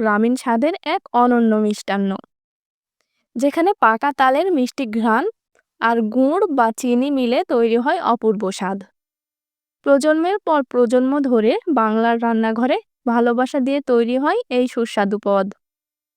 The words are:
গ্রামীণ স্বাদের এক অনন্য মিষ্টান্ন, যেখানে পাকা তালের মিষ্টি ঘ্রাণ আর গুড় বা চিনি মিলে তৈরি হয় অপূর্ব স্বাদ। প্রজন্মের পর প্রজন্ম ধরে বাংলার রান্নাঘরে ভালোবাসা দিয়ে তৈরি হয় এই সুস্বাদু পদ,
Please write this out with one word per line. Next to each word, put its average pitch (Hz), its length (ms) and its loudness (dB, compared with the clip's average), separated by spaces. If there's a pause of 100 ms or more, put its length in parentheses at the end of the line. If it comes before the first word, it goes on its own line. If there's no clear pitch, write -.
গ্রামীণ 220 360 0
স্বাদের 254 380 -2 (100)
এক 320 180 -4 (100)
অনন্য 240 400 2 (120)
মিষ্টান্ন, 202 460 -4 (1300)
যেখানে 294 340 0 (100)
পাকা 233 320 2
তালের 277 400 2
মিষ্টি 262 380 -2
ঘ্রাণ 226 340 0 (560)
আর 233 160 0 (120)
গুড় 269 360 0 (120)
বা 240 100 2 (100)
চিনি 247 340 0
মিলে 254 280 0 (140)
তৈরি 233 320 2
হয় 330 160 -2 (120)
অপূর্ব 208 300 -2 (160)
স্বাদ। 196 200 -6 (1080)
প্রজন্মের 311 580 2
পর 311 160 0 (120)
প্রজন্ম 254 480 2
ধরে 247 320 2 (260)
বাংলার 226 460 2
রান্নাঘরে 233 520 0 (300)
ভালোবাসা 240 540 0
দিয়ে 277 260 -2
তৈরি 233 320 0
হয় 330 220 0 (100)
এই 247 180 0
সুস্বাদু 214 580 -2
পদ, 196 200 2 (720)